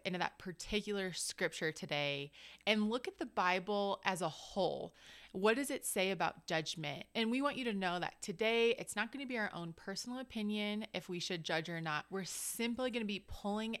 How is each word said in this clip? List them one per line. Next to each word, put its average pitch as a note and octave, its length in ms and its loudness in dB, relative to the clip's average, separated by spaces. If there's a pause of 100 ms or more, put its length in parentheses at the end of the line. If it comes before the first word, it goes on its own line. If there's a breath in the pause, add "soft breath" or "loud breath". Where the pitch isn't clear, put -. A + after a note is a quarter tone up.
into F3+ 160 0
that - 180 0
particular G3+ 760 -2
scripture - 600 0
today C#3+ 580 -2 (360 loud breath)
and G#3+ 220 4
look A#3 200 -2
at F#4 100 -12
the D#4 80 -2
Bible G3 800 2
as F#3 180 0
a E3+ 60 2
whole, - 640 -2 (420 loud breath)
what G#3 200 6
does C#4 140 0
it C#4 140 -2
say F#3+ 280 2
about F3 340 -2
judgment? D#3 580 -2 (100)
And A3+ 160 4
we B3+ 120 4
want C#4+ 160 2
you B3+ 60 -2
to A#3 100 0
know F#3 260 2
that - 220 -2
today, A3+ 560 4
it's - 180 -6
not A3 160 0
gonna C#4 140 -6
be B3 120 -2
our G#3 160 0
own E3+ 200 -6
personal A#3+ 440 -6
opinion G#3 760 -2
if F3+ 160 -4
we F3 100 -2
should E3+ 240 -2
judge E3 240 0
or E3+ 120 -2
not. D3+ 300 0
We're F#3+ 140 -2
simply A#3+ 640 -2
gonna A3+ 140 -2
be G3+ 240 -2
pulling G#3+ 520 -2